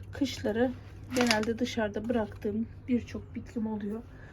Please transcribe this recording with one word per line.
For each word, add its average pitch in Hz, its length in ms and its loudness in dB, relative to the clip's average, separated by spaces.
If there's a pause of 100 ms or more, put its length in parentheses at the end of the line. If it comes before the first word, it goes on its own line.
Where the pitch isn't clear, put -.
(120)
kışları 247 600 2 (440)
genelde 226 440 6
dışarıda 214 500 0
bıraktığım 214 580 0 (200)
birçok - 480 0
bitkim 226 320 -4
oluyor. 214 340 -2 (320)